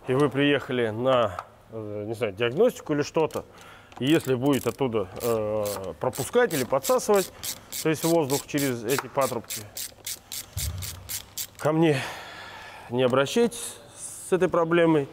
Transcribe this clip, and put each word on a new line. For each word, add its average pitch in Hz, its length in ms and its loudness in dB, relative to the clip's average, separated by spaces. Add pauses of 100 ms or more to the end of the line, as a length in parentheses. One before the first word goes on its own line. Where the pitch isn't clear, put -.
и 127 60 0
вы 143 160 4
приехали 131 600 2
на, 117 480 2 (340)
э, 104 340 -8
не 113 80 -6
знаю, 107 200 -4
диагностику 143 600 0
или 147 80 2
что-то, 151 440 -2 (540)
и 120 60 -2
если 139 300 4
будет 127 320 2
оттуда, 113 400 -2 (140)
э, 107 800 -2
пропускать 214 520 0
или 127 120 0
подсасывать, 202 680 2 (500)
то 156 80 0
есть 151 140 -2
воздух 156 420 2
через 135 380 -2
эти 127 240 -2
патрубки, 123 540 -2 (2000)
ко 147 120 0
мне 160 260 4 (920)
не 123 140 2
обращайтесь 139 720 2 (520)
с - 60 2
этой 180 160 4
проблемой 165 640 6